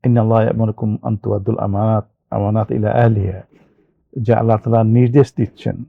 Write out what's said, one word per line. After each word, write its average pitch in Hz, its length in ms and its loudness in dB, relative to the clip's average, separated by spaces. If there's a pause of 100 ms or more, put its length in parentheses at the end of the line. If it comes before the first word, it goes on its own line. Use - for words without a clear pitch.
"ইন্নাল্লাহা 113 360 2
ইয়া'মুরুকুম 110 600 -2
আন 113 140 -4
তুআদ্দুল 104 420 -4
আমানাত, 107 520 -2 (200)
আমানাত 107 400 -2
ইলা 107 200 -2
আহলিহা", 104 520 0 (760)
যে 117 180 0
আল্লাহ 113 240 2
তাআলা 113 260 2
নির্দেশ 123 520 2
দিচ্ছেন - 520 -6